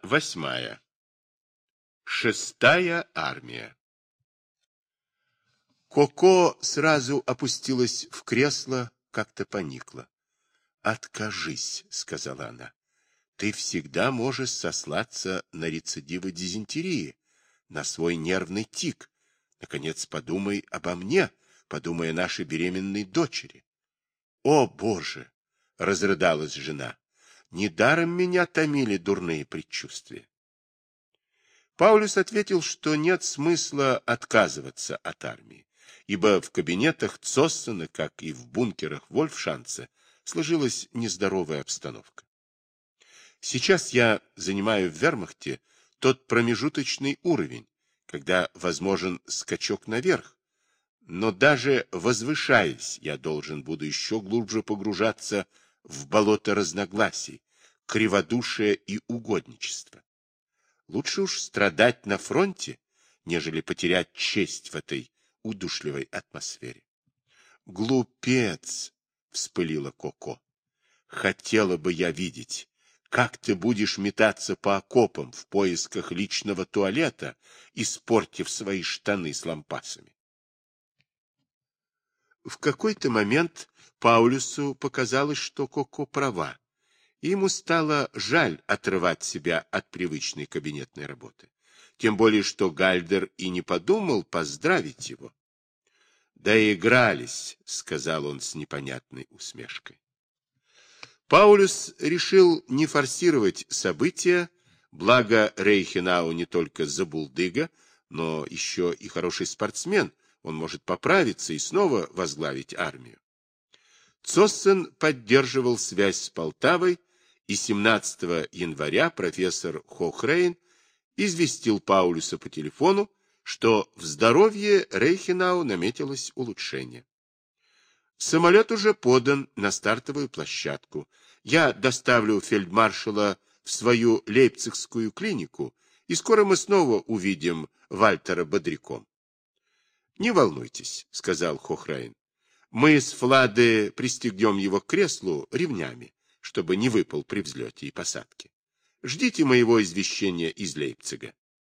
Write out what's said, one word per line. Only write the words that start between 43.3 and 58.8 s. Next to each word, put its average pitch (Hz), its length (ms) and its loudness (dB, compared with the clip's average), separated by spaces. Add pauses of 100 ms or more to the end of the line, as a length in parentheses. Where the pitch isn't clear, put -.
"Сейчас - 520 0
я 117 300 4 (140)
занимаю 98 520 0
в 78 60 -8
вермахте 87 680 -4 (380)
тот - 300 0
промежуточный 123 960 -2
уровень, 95 420 -2 (400)
когда 85 480 0
возможен 87 720 -2
скачок - 600 -6
наверх, 131 480 -2 (640)
но 101 320 -2
даже 131 580 2
возвышаясь, 107 1080 -2
я 76 200 -8
должен 76 460 -8
буду 78 220 -8
еще 107 340 -6
глубже 107 420 -4
погружаться 104 840 -4 (340)
в 69 240 -16
болото 104 480 2
разногласий, 92 840 -2 (460)
криводушия 107 880 0
и 101 340 -8